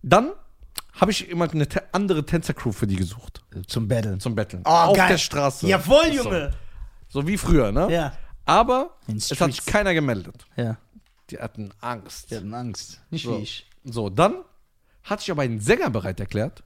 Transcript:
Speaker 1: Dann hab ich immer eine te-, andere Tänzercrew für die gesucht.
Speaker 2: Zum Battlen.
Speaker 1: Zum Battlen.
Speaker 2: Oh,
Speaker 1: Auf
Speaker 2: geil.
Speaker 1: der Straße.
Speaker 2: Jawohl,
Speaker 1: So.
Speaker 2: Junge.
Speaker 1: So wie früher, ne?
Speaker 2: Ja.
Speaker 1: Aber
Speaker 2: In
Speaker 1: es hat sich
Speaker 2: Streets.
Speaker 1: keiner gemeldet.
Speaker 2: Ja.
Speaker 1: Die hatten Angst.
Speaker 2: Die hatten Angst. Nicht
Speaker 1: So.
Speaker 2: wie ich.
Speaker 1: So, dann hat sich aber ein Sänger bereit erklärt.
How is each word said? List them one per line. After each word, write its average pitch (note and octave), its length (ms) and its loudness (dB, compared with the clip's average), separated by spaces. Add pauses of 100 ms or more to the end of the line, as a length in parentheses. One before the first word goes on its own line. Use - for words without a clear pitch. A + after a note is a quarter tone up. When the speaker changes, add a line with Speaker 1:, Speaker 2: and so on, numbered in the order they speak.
Speaker 1:
Dann A3 300 4 (640)
hab F#3+ 120 4
ich - 180 -4
immer E3+ 220 0
eine D3+ 180 0
te-, - 140 -4 (100)
andere F#3 320 0
Tänzercrew D#3+ 480 -2
für A2 140 -2
die G2 100 0
gesucht. F#2 460 -6 (240)
Speaker 2:
Zum A2+ 200 -4
Battlen. G#2 320 0
Speaker 1:
Zum A#2 160 -4
Battlen. G2 300 -6
Speaker 2:
Oh, D3+ 60 2
Speaker 1:
Auf E3+ 260 6
Speaker 2:
geil. F#3 140 6
Speaker 1:
der F3 80 4
Straße. C#3+ 480 -2
Speaker 2:
Jawohl, G3 460 6
Speaker 1:
So. C4+ 120 0
Speaker 2:
Junge. E3 260 -2 (580)
Speaker 1:
So C#3 180 -4
wie G3+ 100 0
früher, D3 340 4
ne? E3 220 0
Speaker 2:
Ja. D#3 200 -2 (340)
Speaker 1:
Aber B3 500 4 (120)
Speaker 2:
In G#2+ 100 -4
Speaker 1:
es G#2+ 140 -4
hat C3 40 -4 (160)
sich - 40 -6
Speaker 2:
Streets. - 100 -8
Speaker 1:
keiner G#3 260 2
gemeldet. B2+ 540 -2 (100)
Speaker 2:
Ja. A#2 220 -4 (500)
Speaker 1:
Die - 100 -14
hatten G#2+ 320 -12 (120)
Angst. A#2 480 -10
Speaker 2:
Die A#2 60 -8
hatten G#2 180 -10
Angst. A#2+ 560 -12
Nicht D#3+ 160 -8
Speaker 1:
So. A2+ 100 -4
Speaker 2:
wie G#2+ 60 -6
ich. - 240 -12 (220)
Speaker 1:
So, A2+ 220 -4
dann F3 260 2 (680)
hat G#3 160 -6
sich - 100 -6
aber D3 120 -2
ein A2+ 180 -2
Sänger G3 300 2
bereit F#2+ 280 -4
erklärt. G#2+ 480 -6